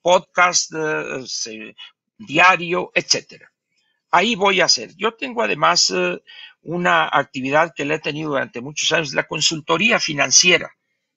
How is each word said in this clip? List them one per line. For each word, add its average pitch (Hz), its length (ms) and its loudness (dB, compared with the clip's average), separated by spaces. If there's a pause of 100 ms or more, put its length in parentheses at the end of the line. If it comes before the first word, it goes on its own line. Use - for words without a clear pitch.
podcast, 180 720 2
eh, 156 520 -4
se-, 110 500 -12 (420)
diario, 170 760 0
etcétera. - 560 -4 (600)
Ahí 196 260 2
voy 190 240 2
a - 60 4
hacer. - 320 0
Yo 220 160 -2
tengo 240 280 -6
además, 175 540 2
eh, 180 260 -2 (420)
una 170 480 0
actividad 139 640 0
que 139 120 -6
la 151 100 -2
he 160 40 -6
tenido 151 320 -6
durante 127 280 -4
muchos 151 320 -4
años, 156 220 0
la 151 100 0
consultoría 165 760 0
financiera. 151 760 2 (420)